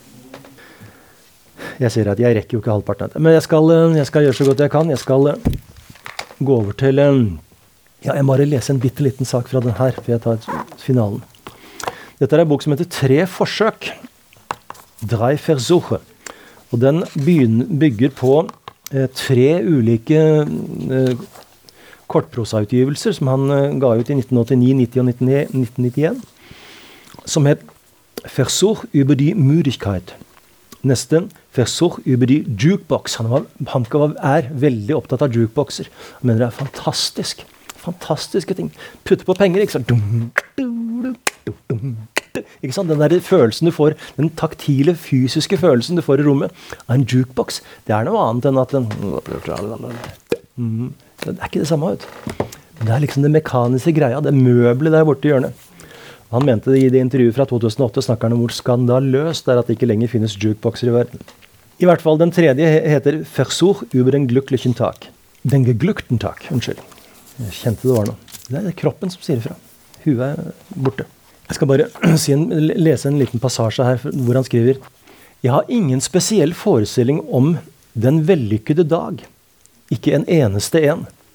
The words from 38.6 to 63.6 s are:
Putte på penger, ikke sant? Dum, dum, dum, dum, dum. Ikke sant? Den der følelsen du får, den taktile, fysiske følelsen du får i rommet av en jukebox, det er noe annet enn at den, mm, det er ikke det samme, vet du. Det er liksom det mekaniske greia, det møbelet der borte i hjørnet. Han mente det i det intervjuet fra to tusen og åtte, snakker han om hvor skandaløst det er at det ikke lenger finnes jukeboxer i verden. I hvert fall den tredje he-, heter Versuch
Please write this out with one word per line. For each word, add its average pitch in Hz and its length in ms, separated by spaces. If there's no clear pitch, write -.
Putte - 200
på 185 100
penger, 196 260
ikke - 140
sant? 123 120
Dum, 117 420
dum, 233 480
dum, 254 100
dum, - 120
dum. 123 240
Ikke 131 160
sant? 185 160
Den 151 100
der 151 220
følelsen 165 460
du 160 60
får, 151 200
den 156 220
taktile, 147 600
fysiske 143 600
følelsen 156 400
du - 60
får 143 160
i 147 60
rommet 143 380
av 123 120
en 135 100
jukebox, - 540
det 107 80
er 110 120
noe 202 200
annet 120 220
enn 135 120
at 131 140
den, 123 140
mm, 113 2000
det - 100
er - 160
ikke 190 140
det 147 80
samme, 165 240
vet - 100
du. - 400
Det 110 160
er 143 80
liksom 139 220
det 151 80
mekaniske 131 600
greia, 143 280
det 143 120
møbelet 127 600
der 156 120
borte 151 200
i 147 60
hjørnet. - 320
Han 123 160
mente 127 260
det 135 120
i 131 100
det 131 80
intervjuet 123 340
fra 135 140
to 123 140
tusen 113 200
og 117 60
åtte, 131 160
snakker 113 240
han 120 80
om 117 60
hvor 117 100
skandaløst 131 920
det 131 80
er 120 80
at - 80
det 110 80
ikke 123 100
lenger 110 220
finnes 107 260
jukeboxer 110 540
i 117 40
verden. 120 280
I 180 100
hvert 170 140
fall 156 180
den 170 140
tredje 160 340
he-, 156 220
heter 147 320
Versuch 175 640